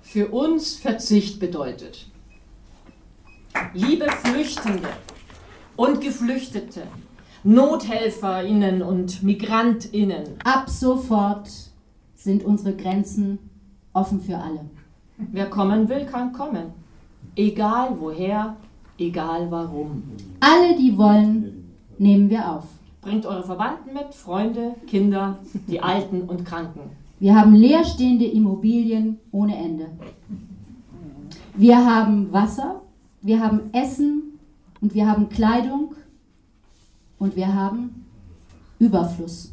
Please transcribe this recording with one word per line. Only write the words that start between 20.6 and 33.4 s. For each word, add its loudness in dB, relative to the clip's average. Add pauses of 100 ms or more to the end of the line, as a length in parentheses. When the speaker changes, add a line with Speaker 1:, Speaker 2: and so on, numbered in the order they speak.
Speaker 2:
die 4
wollen, 4 (240)
nehmen 6
wir -2
auf. -8 (380)
Speaker 1:
Bringt -4
eure -8
Verwandten -8
mit, -10
Freunde, -6 (120)
Kinder, 0 (300)
die -4
Alten -2
und -8
Kranken. -12 (360)
Speaker 2:
Wir 6
haben 10
leerstehende 6
Immobilien 0 (140)
ohne 0
Ende. -8 (1700)
Wir 8
haben 2
Wasser, -2 (400)
wir 2